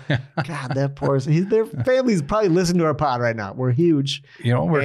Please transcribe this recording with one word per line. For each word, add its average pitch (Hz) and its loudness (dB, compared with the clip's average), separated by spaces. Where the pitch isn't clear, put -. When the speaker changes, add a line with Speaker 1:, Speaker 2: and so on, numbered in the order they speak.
Speaker 1:
God, 143 -6
that 139 -2
poor, 139 0
he's, 156 0
their 220 0
family's 240 0
probably 208 0
listening 175 2
to 165 2
our 156 2
pod 127 0
right 120 0
now. 101 -8
We're 127 -2
huge. 143 2
Speaker 2:
You 120 0
know, 147 0
we're 165 2